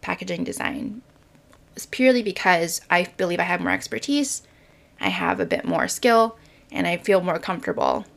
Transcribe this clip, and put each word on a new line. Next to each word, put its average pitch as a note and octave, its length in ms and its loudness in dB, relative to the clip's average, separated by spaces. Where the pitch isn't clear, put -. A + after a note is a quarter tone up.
packaging F3+ 440 -6
design. - 580 -6
It's - 100 -12
purely B3+ 360 4
because F3 580 2
I F3 140 4
believe F3 220 0
I E3+ 60 0
have F3 160 0
more F3 100 -2
expertise, C#4 720 -2
I G3 80 -2
have F3+ 300 0
a F3+ 80 0
bit - 180 -2
more E3 220 0
skill, A3+ 500 4
and F3+ 140 -2
I E3+ 100 0
feel F#3+ 240 2
more F3 180 -2
comfortable E3+ 680 -2